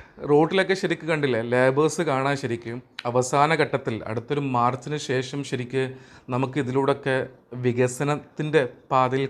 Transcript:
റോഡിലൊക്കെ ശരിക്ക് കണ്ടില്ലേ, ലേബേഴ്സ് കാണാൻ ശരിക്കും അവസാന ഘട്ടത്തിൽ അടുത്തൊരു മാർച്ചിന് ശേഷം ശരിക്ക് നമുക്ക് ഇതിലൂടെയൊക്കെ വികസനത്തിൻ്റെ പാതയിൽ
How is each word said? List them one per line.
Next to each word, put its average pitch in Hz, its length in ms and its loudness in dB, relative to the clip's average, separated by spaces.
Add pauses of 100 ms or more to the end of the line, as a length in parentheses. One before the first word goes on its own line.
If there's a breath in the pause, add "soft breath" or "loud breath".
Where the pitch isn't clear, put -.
(300 loud breath)
റോഡിലൊക്കെ 165 500 4
ശരിക്ക് 165 300 -2
കണ്ടില്ലേ, 143 280 0 (140)
ലേബേഴ്സ് 135 560 4
കാണാൻ 139 340 0
ശരിക്കും 117 340 -6 (320)
അവസാന 143 540 4
ഘട്ടത്തിൽ 123 320 -2 (160)
അടുത്തൊരു 143 320 -4 (140)
മാർച്ചിന് 123 500 0
ശേഷം 131 340 -4 (100)
ശരിക്ക് 127 320 -4 (520 loud breath)
നമുക്ക് 127 280 -2
ഇതിലൂടെയൊക്കെ 135 540 0 (480)
വികസനത്തിൻ്റെ 139 960 0 (300)
പാതയിൽ 131 380 2